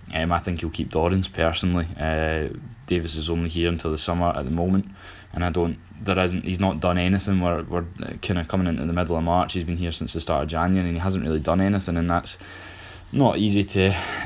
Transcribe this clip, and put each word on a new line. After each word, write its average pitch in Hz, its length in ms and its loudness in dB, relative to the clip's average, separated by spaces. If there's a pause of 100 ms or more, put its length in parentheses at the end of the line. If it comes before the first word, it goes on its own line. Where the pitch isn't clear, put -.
(140)
um, 80 180 0
I 85 80 4
think 87 200 -2
he'll 80 120 -4
keep 78 180 -4
Dorrans 87 420 2
personally. 85 560 0 (100)
Uh, 80 600 -2 (300)
Davis 82 280 0
is 80 140 -4
only 85 200 0
here 85 200 0
until 82 220 -2
the 78 80 -2
summer 87 300 0
at 73 140 -2
the 65 80 -4
moment, 92 360 2 (440)
and 87 140 -2
I 87 60 0
don't, 85 260 0 (260)
there 95 140 0
isn't, 90 260 2
he's 92 160 -2
not 92 200 2
done 90 180 2
anything. 95 420 2
We're, 87 220 2
we're 85 240 -4 (360)
kinda 85 240 0
coming 92 200 0
into 82 180 0
the 82 100 -2
middle 85 220 0
of 82 80 0
March. 87 300 2
He's 90 100 -2
been 85 140 -2
here 85 140 -2
since - 220 -6
the 82 80 -4
start 76 220 0
of 78 60 -4
January, 87 380 2
and 85 100 -2
he 85 40 -2
hasn't 95 220 0
really 78 160 0
done 82 220 2
anything, 98 360 2
and 85 120 0
that's - 280 -2 (760)
not 123 240 4
easy 101 260 4
to, 95 320 4 (300)